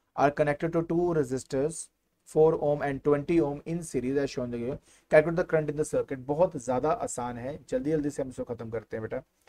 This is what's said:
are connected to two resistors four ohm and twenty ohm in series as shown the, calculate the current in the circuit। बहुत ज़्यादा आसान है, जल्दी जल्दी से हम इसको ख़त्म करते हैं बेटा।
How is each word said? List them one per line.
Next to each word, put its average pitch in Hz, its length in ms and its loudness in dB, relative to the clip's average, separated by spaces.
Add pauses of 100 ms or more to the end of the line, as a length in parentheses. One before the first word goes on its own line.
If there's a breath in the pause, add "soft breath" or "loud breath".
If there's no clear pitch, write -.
(160 soft breath)
are 143 180 4
connected 156 420 0
to 165 100 2
two 175 300 2
resistors 135 720 -2 (420)
four 156 220 6 (120)
ohm 147 200 0
and 139 220 -2
twenty 147 380 2
ohm 143 240 -2
in 165 180 -4
series 135 340 -2
as 139 120 0
shown 123 220 -6
the, 120 260 -6 (320 soft breath)
calculate 160 280 6
the 175 60 0
current 156 260 0
in 147 80 -4
the 151 80 0
circuit। 131 400 -2
बहुत 156 320 2
ज़्यादा 127 320 0 (140)
आसान 120 340 -6
है, 131 200 -8 (100)
जल्दी 131 220 -2
जल्दी 147 200 0
से 135 120 -6
हम 131 60 -6
इसको 127 160 -8
ख़त्म 117 260 -8
करते 113 260 -6
हैं 110 60 -6
बेटा। 123 200 -6 (260 soft breath)